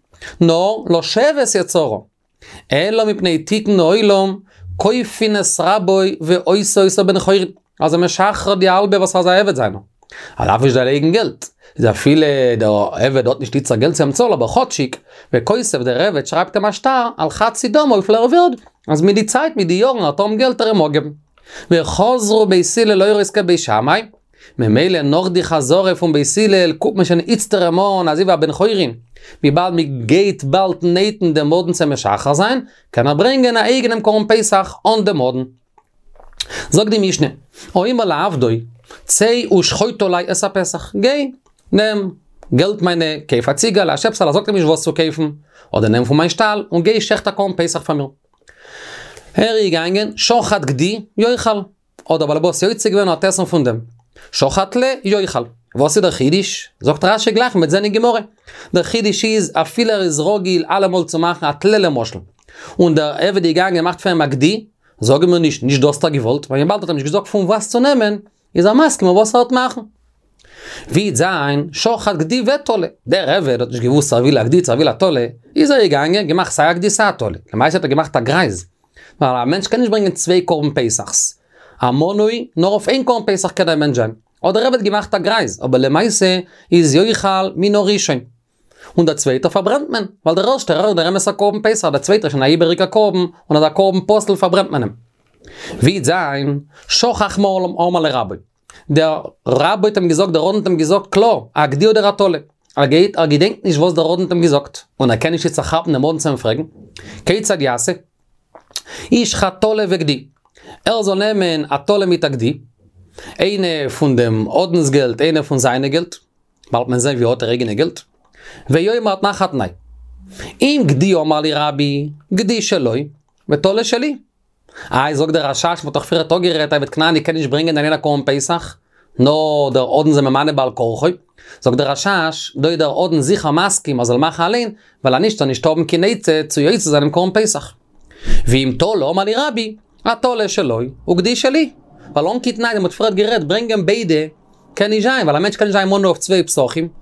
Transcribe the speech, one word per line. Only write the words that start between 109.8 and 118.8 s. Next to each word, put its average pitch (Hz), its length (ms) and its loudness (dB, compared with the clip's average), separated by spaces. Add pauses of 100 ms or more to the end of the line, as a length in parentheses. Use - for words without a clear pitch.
וגדי. 156 360 -2 (600)
ער 220 160 0
זאל 196 140 0
נעמען, 185 540 0
א 139 80 -2
תולה 196 280 0
מיט 170 200 0
א - 20 2
גדי. 131 300 -2 (800)
איינע 175 500 -2
פון 131 260 0
דעם 110 360 0
אדנסגעלט, 143 680 0
איינע 156 220 0
פון 147 140 -4
זיינע 127 300 0
געלט. 170 280 -4 (560)
באלד 120 160 -2
מען 123 120 0
זען, 135 160 0
ווי 120 140 0
האט 123 140 -2
ער 113 60 -2
אייגענע 120 240 -2
געלט. 160 260 -4 (720)
ויאמר 202 540 0